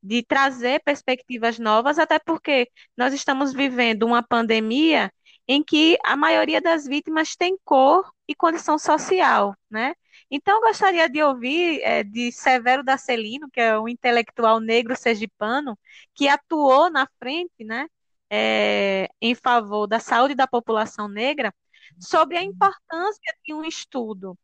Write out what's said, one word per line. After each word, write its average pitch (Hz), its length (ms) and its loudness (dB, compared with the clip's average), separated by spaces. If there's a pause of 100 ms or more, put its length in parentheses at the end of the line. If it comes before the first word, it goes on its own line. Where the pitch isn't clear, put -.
De 220 200 -2
trazer 269 600 0
perspectivas 254 760 -4
novas, 233 400 2
até 311 200 2
porque 294 500 0 (280)
nós 262 180 0
estamos 277 380 -2
vivendo 247 520 0
uma 240 180 2
pandemia 233 880 0 (340)
em 285 160 2
que 320 420 4
a 240 120 0
maioria 320 440 2
das 330 260 0
vítimas 311 500 -4
tem 370 280 -2
cor 285 460 4 (160)
e 302 80 -6
condição 330 440 0
social, 269 760 0 (160)
né? 233 240 -4 (400)
Então, 392 220 2
eu 440 60 2
gostaria 381 480 2
de 302 120 -2
ouvir, 285 600 0
eh, - 200 0
de 233 300 -6
Severo 254 500 2
Dacelino, 262 680 -4
que - 100 -4
é 220 180 2
um 220 80 -4
intelectual 233 760 0
negro 226 360 0
sergipano, 226 840 -4 (360)
que 285 120 0
atuou 285 640 4
na 269 160 -2 (120)
frente, 311 460 -10
né, 226 220 -8 (440)
eh, 208 760 0 (120)
em 226 140 0
favor 214 520 -2
da 220 140 -2
saúde 254 340 0
da 254 120 2
população 220 600 -4
negra, 226 480 -4 (460)
sobre 320 380 0
a 349 40 -4
importância 392 920 -4 (100)
de 311 80 -12
um 311 100 -8
estudo 214 800 -10